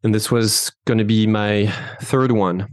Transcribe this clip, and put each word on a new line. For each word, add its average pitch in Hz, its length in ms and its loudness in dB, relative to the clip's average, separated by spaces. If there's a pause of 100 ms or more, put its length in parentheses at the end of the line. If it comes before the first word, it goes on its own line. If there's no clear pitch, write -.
And 110 120 2
this 107 160 -2
was 113 400 0 (140)
gonna 110 200 2
be 107 220 2
my 104 460 0 (300)
third 131 300 0
one. 95 400 0